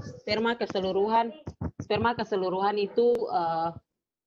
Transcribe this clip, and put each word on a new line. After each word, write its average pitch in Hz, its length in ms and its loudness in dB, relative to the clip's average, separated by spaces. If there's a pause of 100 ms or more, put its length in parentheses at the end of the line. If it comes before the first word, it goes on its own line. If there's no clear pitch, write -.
(260)
sperma 226 320 0
keseluruhan, 202 720 0 (480)
sperma 226 400 0
keseluruhan 196 640 0
itu, 240 320 4 (160)
eh, 165 400 0 (580)